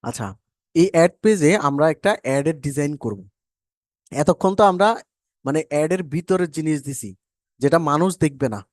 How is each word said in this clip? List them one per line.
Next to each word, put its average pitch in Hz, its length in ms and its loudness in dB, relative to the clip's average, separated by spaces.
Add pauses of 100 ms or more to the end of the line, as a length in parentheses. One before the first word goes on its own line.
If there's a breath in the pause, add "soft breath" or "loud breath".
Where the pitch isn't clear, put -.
আচ্ছা, 107 360 -10 (360)
এই 180 180 4
অ্যাড 175 180 4 (120)
পেজে 190 340 2
আমরা 147 340 0
একটা 196 320 -2
অ্যাডের 143 380 -2
ডিজাইন 147 360 -4
করব। 101 320 -10 (800)
এতক্ষণ 190 440 0
তো 214 100 2
আমরা 196 380 2 (420)
মানে 151 240 -2
অ্যাডের 156 340 -2
ভিতরের 170 480 -2
জিনিস 156 340 -4
দিছি, 117 300 -10 (440)
যেটা 143 200 4
মানুষ 165 400 0
দেখবে 139 300 -2
না। 104 240 -8